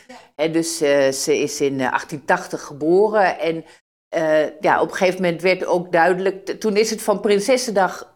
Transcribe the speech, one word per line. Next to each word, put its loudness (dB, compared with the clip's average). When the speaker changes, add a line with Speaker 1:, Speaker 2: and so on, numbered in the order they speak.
Speaker 1:
Ja. -20
Speaker 2:
Hè, 0
dus, -2
eh, 4
ze 0
is -4
in, 0
eh, 0
achttien -4
tachtig -2
geboren 2
en, -4
eh, 0
ja, 2
op 0
een -10
gegeven 0
moment -2
werd 0
ook -2
duidelijk, 2
t-, -8
toen -2
is 2
het -6
van 0
Prinsessendag 0